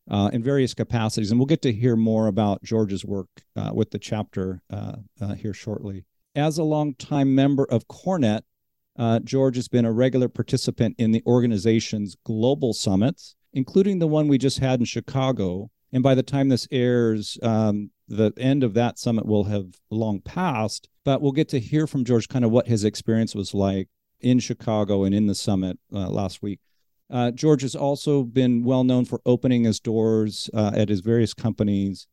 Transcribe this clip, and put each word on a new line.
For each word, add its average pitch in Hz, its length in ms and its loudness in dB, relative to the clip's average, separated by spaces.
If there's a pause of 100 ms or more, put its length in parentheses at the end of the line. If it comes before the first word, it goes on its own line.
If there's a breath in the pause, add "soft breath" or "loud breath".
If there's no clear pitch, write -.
(100)
uh, 101 200 2
in 117 120 -4
various 135 320 0
capacities. 110 560 -2
And 120 100 4
we'll 139 60 4
get 156 160 0
to 127 100 2
hear 117 240 2
more 110 300 2
about 101 360 0
George's 101 400 -2
work, 98 280 -8 (260)
uh, 104 160 -6
with 110 200 -2
the 104 60 -6
chapter, 95 680 -6
uh, 104 280 -10 (260)
uh, 101 100 -6
here 101 220 -8
shortly. 98 500 -10 (300)
As 151 220 0
a 170 60 -2
longtime 147 720 0
member 135 300 4
of - 240 -2
CoreNet, 127 520 -2 (580)
uh, 117 200 2
George 135 380 0
has 123 120 -6
been 120 160 2
a 113 80 0
regular 123 380 2
participant - 680 -2
in 110 160 2
the 113 140 2
organization's 113 960 2
global 120 480 0
summits, 104 640 0 (160)
including 190 460 2
the 165 80 2
one 151 220 2
we 139 100 4
just 131 200 0
had 131 220 0
in 113 60 0
Chicago. 110 840 -4 (220)
And 127 100 2
by 135 120 6
the 127 80 2
time 139 260 0
this 127 220 2
airs, 120 720 0
um, 107 480 0 (180)
the 107 300 2
end 131 260 2
of 107 80 0
that 117 260 0
summit 113 280 0
will 104 180 2
have 98 300 -6 (160)
long 110 320 -4
passed, 131 680 -4 (160)
but 135 160 0
we'll 139 120 0
get 151 180 0
to 135 100 -2
hear 151 260 -2
from 135 160 -4
George 117 260 2
kind 123 180 0
of 110 40 4
what 120 160 4
his 110 160 0
experience 110 520 -2
was 101 180 -6
like 98 380 0 (280)
in 127 200 2
Chicago 104 680 0
and 98 100 2
in 107 120 2
the 101 80 0
summit, 95 440 -2 (140)
uh, 95 160 -6
last 101 320 -4
week. 101 200 -8 (500)
Uh, 123 200 -2
George 147 300 2
has 131 160 -6
also 143 460 0
been 120 420 0
well 127 200 2
known 127 200 2
for 123 220 -8
opening 123 380 2
his 110 160 0
doors, 110 760 0
uh, 107 200 2
at 107 140 2
his 101 120 0
various 113 340 0
companies 101 800 -2